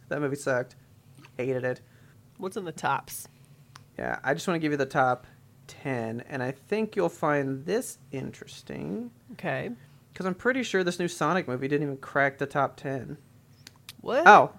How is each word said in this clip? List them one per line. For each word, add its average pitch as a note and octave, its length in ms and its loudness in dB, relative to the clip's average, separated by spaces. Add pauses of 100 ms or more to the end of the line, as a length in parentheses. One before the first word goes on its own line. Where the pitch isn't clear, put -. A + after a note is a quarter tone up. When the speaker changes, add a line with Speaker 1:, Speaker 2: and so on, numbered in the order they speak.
Speaker 1:
That D3 120 -4
movie C#3 140 0
sucked. C3 400 -2 (640)
Hated B2+ 280 -2
it. B2+ 180 -2 (540)
Speaker 2:
What's F#3+ 200 -8
in G3+ 80 -6
the E3 80 -8
tops? - 560 -4 (680)
Speaker 1:
Yeah, - 280 -4
I C#3 100 0
just D#3+ 140 -6
wanna E3+ 100 0
give D#3 140 0
you D3 40 0
the C#3 100 2
top C3 420 0 (400)
ten, A#2 600 -6
and C3 140 -6
I B2+ 80 -2
think G#3+ 460 -4
you'll F3 120 2
find C#3+ 560 -2
this G3+ 340 -4 (120)
interesting. D3 1000 -10 (220)
Speaker 2:
Okay. D#3 360 -6 (460)
Speaker 1:
'Cause F3+ 100 -6
I'm F#3 80 0
pretty B3+ 300 0
sure F#3+ 180 0
this F3 160 0
new F3 80 0
Sonic E3+ 400 0
movie B2+ 220 -4
didn't D3 180 2
even C3+ 100 -4
crack C#3 420 0
the C#3+ 80 -2
top C#3 300 0
ten. C3+ 420 -8 (840)
Speaker 2:
What? C#4 260 4
Speaker 1:
Oh, D3 320 12